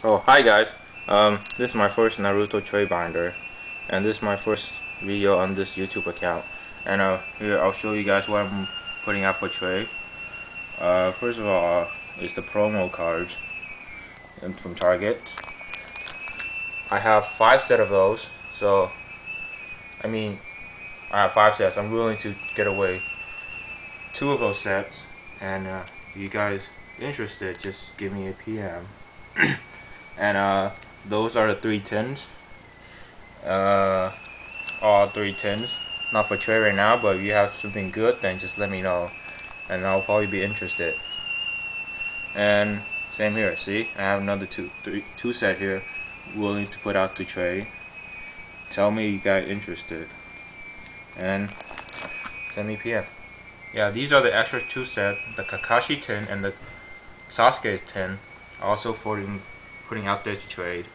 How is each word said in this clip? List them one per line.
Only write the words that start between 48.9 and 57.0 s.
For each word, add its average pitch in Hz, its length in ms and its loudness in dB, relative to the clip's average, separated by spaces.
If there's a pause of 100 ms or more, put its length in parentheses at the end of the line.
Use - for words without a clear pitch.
me 107 180 0
you 98 100 0
guys 95 280 4
interested, 85 640 -8 (1080)
and 98 320 -2 (1040)
send 104 160 -6
me 107 100 -4
P 117 160 -4
M. 101 120 -2 (680)
Yeah, 107 160 2
these 131 240 2
are 139 80 10
the 104 120 6
extra 117 280 2
two 127 240 -4
set, 101 320 0 (180)
the 92 80 -6
Kakashi 123 560 0
tin 104 300 -4
and 98 140 -4
the 98 100 -2 (760)